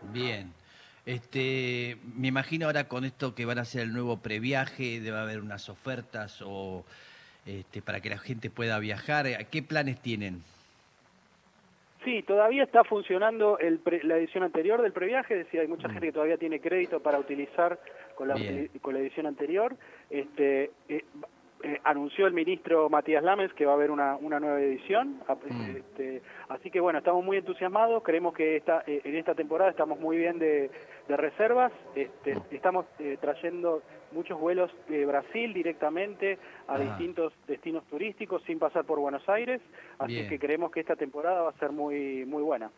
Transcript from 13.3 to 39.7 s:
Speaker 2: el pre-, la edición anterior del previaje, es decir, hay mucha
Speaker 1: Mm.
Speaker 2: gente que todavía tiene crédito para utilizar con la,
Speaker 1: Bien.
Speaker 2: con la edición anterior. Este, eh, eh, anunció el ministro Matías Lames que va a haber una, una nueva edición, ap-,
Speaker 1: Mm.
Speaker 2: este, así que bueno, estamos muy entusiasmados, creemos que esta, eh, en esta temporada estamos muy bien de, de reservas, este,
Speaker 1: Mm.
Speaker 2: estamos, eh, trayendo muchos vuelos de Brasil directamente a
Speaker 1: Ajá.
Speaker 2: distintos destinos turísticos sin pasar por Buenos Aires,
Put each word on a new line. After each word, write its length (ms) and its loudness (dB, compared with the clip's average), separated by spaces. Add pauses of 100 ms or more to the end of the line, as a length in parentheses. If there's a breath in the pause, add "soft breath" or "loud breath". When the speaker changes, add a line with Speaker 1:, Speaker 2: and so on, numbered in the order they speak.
Speaker 2:
el 200 4
pre-, 260 0
la 120 4
edición 280 0
anterior 380 2
del 100 2
previaje, 460 0
es 80 -4
decir, 140 -2
hay 80 2
mucha 200 -4
Speaker 1:
Mm. 40 -4
Speaker 2:
gente 160 -4
que 40 -2
todavía 240 2
tiene 240 -4
crédito 400 0
para 180 2
utilizar 600 0 (360 loud breath)
con 140 -4
la, 60 0
Speaker 1:
Bien. 360 -4 (120)
Speaker 2:
con 120 -4
la 60 -2
edición 260 -4
anterior. 480 -2 (360 loud breath)
Este, 600 0 (180)
eh, 160 -4 (580)
eh, 220 -6
anunció 420 2
el 80 4
ministro 560 2
Matías 320 4
Lames 320 2
que 100 2
va 80 6
a 20 6
haber 160 4
una, 260 0
una 220 -2
nueva 220 0
edición, 680 0
ap-, 220 -2
Speaker 1:
Mm. 260 -6
Speaker 2:
este, 460 -8 (280 loud breath)
así 200 -10
que 100 2
bueno, 180 4
estamos 260 2
muy 140 0
entusiasmados, 640 2
creemos 320 2
que 220 2
esta, 300 2
eh, 180 -2
en 120 -4
esta 180 0
temporada 360 4
estamos 280 0
muy 200 0
bien 200 0
de, 320 2 (380 loud breath)
de 80 2
reservas, 560 4 (220)
este, 400 -4
Speaker 1:
Mm. 160 -4
Speaker 2:
estamos, 340 0 (140)
eh, 200 -4
trayendo 640 -2 (300 loud breath)
muchos 260 -6
vuelos 320 2 (180)
de 180 2
Brasil 480 -2
directamente 840 -2 (300 loud breath)
a 60 -2
Speaker 1:
Ajá. 100 0
Speaker 2:
distintos 480 -4 (160)
destinos 380 -4
turísticos 580 -4
sin 140 -4
pasar 260 2
por 160 0
Buenos 280 -2
Aires, 320 0 (380 loud breath)